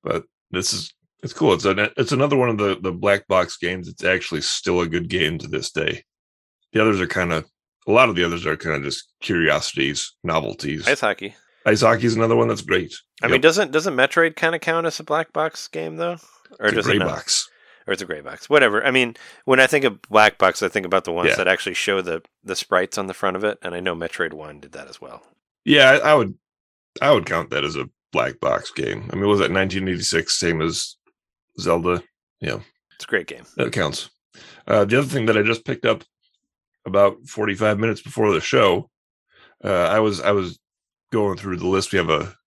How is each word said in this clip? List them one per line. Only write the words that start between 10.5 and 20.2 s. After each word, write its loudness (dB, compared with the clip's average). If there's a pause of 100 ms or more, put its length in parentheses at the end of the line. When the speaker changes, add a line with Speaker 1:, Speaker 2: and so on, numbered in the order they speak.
Speaker 2:
Ice 0
hockey. -4 (320)
Speaker 1:
Ice 4
hockey 2
is 0
another 2
one 2
that's -4
great. -2 (280)
Speaker 2:
I -2
mean, 4
Speaker 1:
Yep. 4
Speaker 2:
doesn't, 4
doesn't -2
Metroid 2
kinda -2
count -2
as -6
a -16
black -4
box -6
game, -10
though? -6 (420)
Or 0
Speaker 1:
It's 4
a 0
Speaker 2:
does 0
Speaker 1:
gray 2
Speaker 2:
it 2
not? 0
Speaker 1:
box. -4 (380)
Speaker 2:
Or -4
it's -6
a -10
gray -8
box. -18
Whatever. 4
I 2
mean, 0 (300)
when 4
I 8
think 2
of 0
black 4